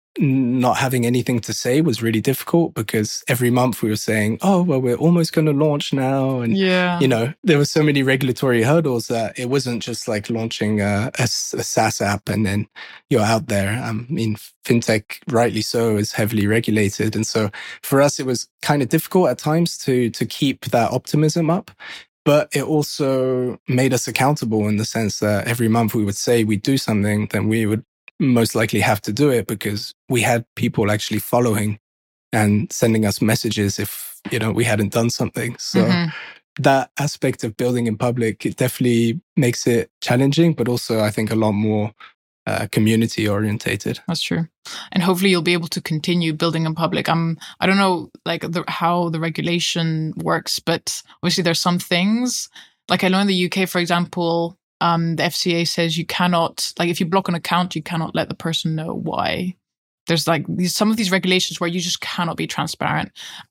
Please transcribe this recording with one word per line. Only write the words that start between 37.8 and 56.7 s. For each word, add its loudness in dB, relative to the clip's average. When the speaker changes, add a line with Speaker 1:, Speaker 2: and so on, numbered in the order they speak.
Speaker 1:
in -2
public, -2
it -4
definitely 2
makes 2
it 2
challenging, 4
but -2
also 0
I 2
think -2
a 0
lot 4
more, 0
uh, -2
community 2
orientated. -2
Speaker 2:
That's -2
true. -2
And 0
hopefully 2
you'll 4
be 2
able -2
to -6
continue 0
building 0
in -2
public. -2
I'm, 0
I 0
don't 4
know, 0
like, -4
the, -4
how 0
the -2
regulation -2
works, -2
but -4
obviously 0
there's 0
some 0
things, -2
like, 0
I 2
know 2
in 2
the 2
U 0
K, -2
for -4
example, -2
um, 0
the 0
F -2
C -2
A 0
says -2
you -4
cannot, 0